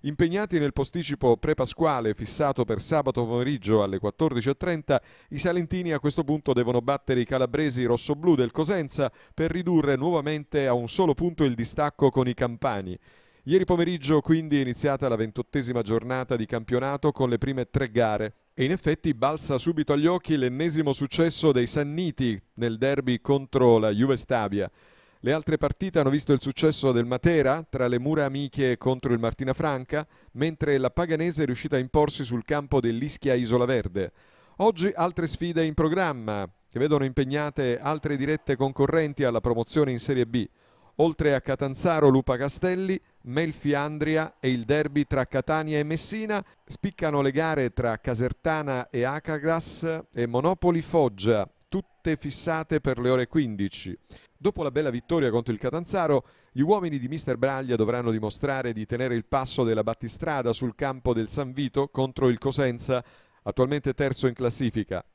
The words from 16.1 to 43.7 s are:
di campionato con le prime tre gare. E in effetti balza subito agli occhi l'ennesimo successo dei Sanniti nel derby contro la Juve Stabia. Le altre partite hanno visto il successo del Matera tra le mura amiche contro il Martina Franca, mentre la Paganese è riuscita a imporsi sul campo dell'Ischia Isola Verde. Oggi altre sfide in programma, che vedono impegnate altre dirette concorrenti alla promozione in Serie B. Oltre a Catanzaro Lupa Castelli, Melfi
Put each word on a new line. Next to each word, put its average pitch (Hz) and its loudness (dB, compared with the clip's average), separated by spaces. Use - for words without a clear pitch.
di 113 -2
campionato 131 0
con 131 0
le 117 0
prime 127 -4
tre 135 -2
gare. 107 0
E 131 0
in 147 0
effetti 156 0
balza 139 -2
subito 151 0
agli 147 2
occhi 170 2
l'ennesimo 147 0
successo 156 2
dei 123 4
Sanniti 143 -2
nel 113 -2
derby 127 0
contro 131 4
la 110 2
Juve 127 2
Stabia. 101 -2
Le 123 0
altre 156 0
partite 175 -2
hanno 135 4
visto 147 0
il 135 4
successo 139 2
del 120 2
Matera 147 2
tra 127 -2
le 123 0
mura 147 0
amiche 135 -2
contro 127 0
il 117 2
Martina 117 -2
Franca, 147 -4
mentre 147 0
la 131 2
Paganese 165 0
è 147 2
riuscita 135 -4
a 131 2
imporsi 143 2
sul 117 -4
campo 143 0
dell'Ischia 123 0
Isola 123 2
Verde. 98 -2
Oggi 196 2
altre 170 -2
sfide 165 -2
in 156 -4
programma, 143 -2
che - -10
vedono 147 2
impegnate 135 -2
altre 147 -4
dirette 143 -2
concorrenti 139 2
alla 117 2
promozione 123 0
in 120 -4
Serie 123 0
B. 120 0
Oltre 151 2
a 127 0
Catanzaro 143 2
Lupa 131 4
Castelli, 185 -2
Melfi 147 -2